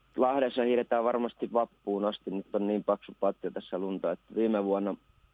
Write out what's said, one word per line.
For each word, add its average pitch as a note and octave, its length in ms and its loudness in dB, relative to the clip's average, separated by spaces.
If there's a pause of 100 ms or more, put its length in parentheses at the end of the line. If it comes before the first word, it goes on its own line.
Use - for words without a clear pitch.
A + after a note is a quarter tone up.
(160)
Lahdessa C3 460 2
hiihdetään A#2+ 420 2
varmasti A#2 480 -2
vappuun G#2 520 -2
asti. G#2 260 -4
Nyt G2 240 -6
on G2+ 120 0
niin G#2 180 0
paksu - 360 -2
patja G2 300 -2
tässä - 280 -8
lunta, F#2+ 340 -2
että - 220 -10
viime G#2+ 300 2
vuonna G2 320 0 (380)